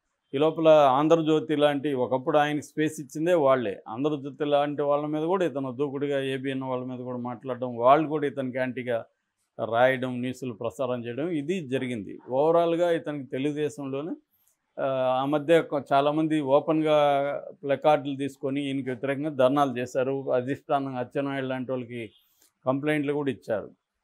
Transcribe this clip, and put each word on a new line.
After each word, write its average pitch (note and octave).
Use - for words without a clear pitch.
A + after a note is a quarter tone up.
ఈ C3+
లోపల D#3+
ఆంధ్రజ్యోతి D#3
లాంటి D3
ఒకప్పుడు B2+
ఆయనకి D3
స్పేస్ D#3
ఇచ్చిందే D#3+
వాళ్ళే. C3+
ఆంధ్రజ్యోతి C#3+
లాంటి C#3+
వాళ్ళ C#3+
మీద D3+
కూడా F3+
ఇతను C3+
దూకుడుగా C#3
ఏబిఎన్ C3+
వాళ్ళ B2+
మీద B2+
కూడా B2
మాట్లాడడం, B2
వాళ్ళు C#3
కూడా D3
ఇతనికి C3
యాంటీగా A#2+
రాయడం, B2
న్యూస్లు B2+
ప్రసారం A#2+
చేయడం B2
ఇది D#3+
జరిగింది. B2
ఓవరాల్గా E3+
ఇతనికి D3
తెలుగుదేశంలోనే, D3
ఆ, C#3
ఆ C3+
మధ్య D3+
కొ-, C#3+
చాలామంది D3+
ఓపెన్గా D3+
ప్లకార్డులు C#3
తీసుకొని C#3
ఈయనకి C3+
వ్యతిరేకంగా C3+
ధర్నాలు C3+
చేశారు. C3+
అధిష్టానం C3+
అచ్చెన్నాయుడు C#3
లాంటి C3
వాళ్ళకి A#2+
కంప్లైంట్లు C#3+
కూడా C#3+
ఇచ్చారు. G2+